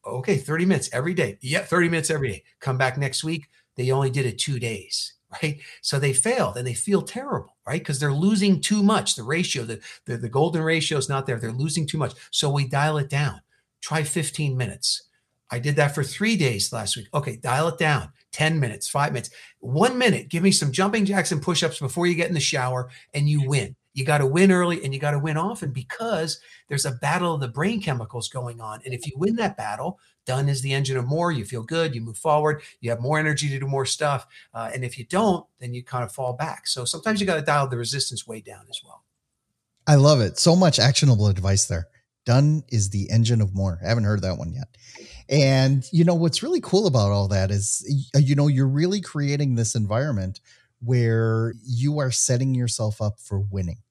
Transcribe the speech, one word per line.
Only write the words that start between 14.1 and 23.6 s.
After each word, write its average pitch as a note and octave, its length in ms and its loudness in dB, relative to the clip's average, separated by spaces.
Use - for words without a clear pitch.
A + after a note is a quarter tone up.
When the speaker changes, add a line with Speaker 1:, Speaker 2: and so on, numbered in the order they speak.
Speaker 1:
minutes." - 460 -4
"I A#2+ 80 -6
did C#3 180 0
that C#3+ 180 2
for C#3+ 100 -2
three A3 320 0
days A#2+ 360 0
last A2 240 -4
week." G#2+ 160 -14
"Okay, B2+ 240 -2
dial C#3 320 0
it E3 100 -6
down. D3 340 0
Ten D#3 280 0
minutes, - 300 -4
five C#3+ 240 0
minutes, B2 160 -6
one G#3 380 2
minute. A#3+ 320 2
Give E3+ 120 -2
me F#3+ 100 6
some C#3+ 200 2
jumping G#3 320 2
jacks F#3+ 280 0
and C#3+ 100 -2
push-ups E3 360 0
before F3 280 -2
you F3 80 2
get E3+ 140 -2
in F3+ 60 -2
the D3 60 0
shower B2+ 480 -2
and D3 160 2
you D3 180 2
win." C3+ 300 0